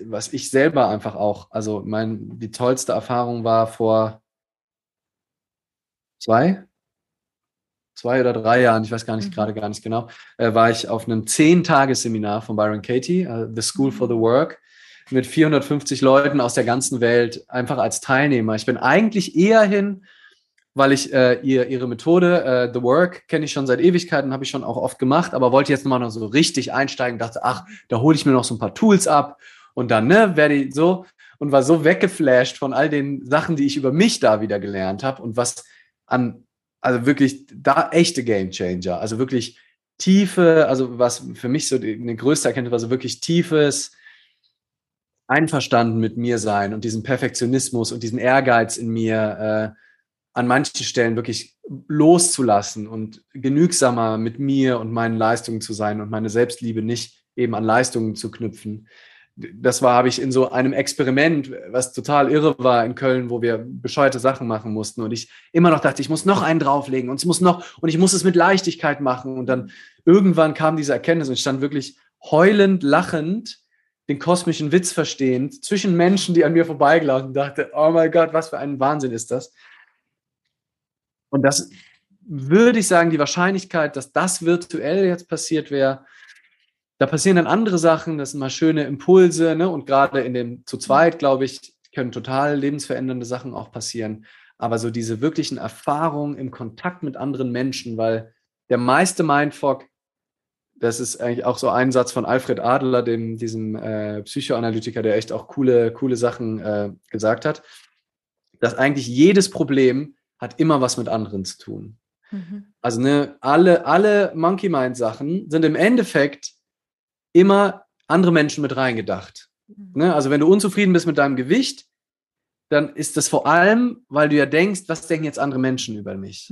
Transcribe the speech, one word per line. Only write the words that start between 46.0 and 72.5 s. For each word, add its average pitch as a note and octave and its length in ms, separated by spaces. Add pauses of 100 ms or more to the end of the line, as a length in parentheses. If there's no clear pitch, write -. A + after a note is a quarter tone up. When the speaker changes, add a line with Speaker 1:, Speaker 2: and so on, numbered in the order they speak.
Speaker 1:
mir A#2+ 220
sein G#2 340
und A2 120
diesen A2 180
Perfektionismus B2+ 880
und A#2 120
diesen A#2 160
Ehrgeiz B2 580
in A#2 100
mir, G#2+ 880
äh, - 60 (520)
an B2 140
manchen B2+ 380
Stellen A#2 320
wirklich A#2 400 (320)
loszulassen C#3+ 1000
und A2 340 (120)
genügsamer C3 840
mit A2+ 220
mir C3+ 400
und A2+ 140
meinen A2+ 240
Leistungen A2+ 420
zu A2 140
sein G#2+ 260
und G#2 100
meine A2 200
Selbstliebe A2+ 520
nicht A#2 400 (140)
eben A#2+ 180
an A2 120
Leistungen A2+ 500
zu G#2+ 160
knüpfen. A2 560 (480)
Das A#2+ 460
war, B2 120
habe B2 140
ich A#2+ 140
in C3+ 100
so B2+ 180
einem C3 220
Experiment, C#3 800 (180)
was B2+ 220
total C#3+ 400
irre D3+ 280
war B2 260
in A#2+ 100
Köln, B2+ 340
wo A#2+ 120
wir A#2 160
bescheuerte B2+ 640
Sachen C3 280
machen A2 240
mussten G#2+ 300
und A2 100
ich A#2 180 (220)
immer E3+ 180
noch D3+ 120
dachte, E3 200
ich B2+ 80
muss D#3 140
noch G3 180
einen D#3+ 200
drauflegen C3+ 480
und C3+ 100
es - 60
muss E3+ 160
noch, F3+ 400
und E3 80
ich D#3 80
muss F#3 160
es E3+ 100
mit F3 140
Leichtigkeit E3+ 640
machen C3 360
und B2 100
dann B2+ 240 (340)
irgendwann F3 480
kam D#3+ 240
diese C#3+ 160
Erkenntnis D#3+ 340
und C3 60
ich A#2+ 80
stand C3+ 180
wirklich C#3 380 (260)
heulend, G3 600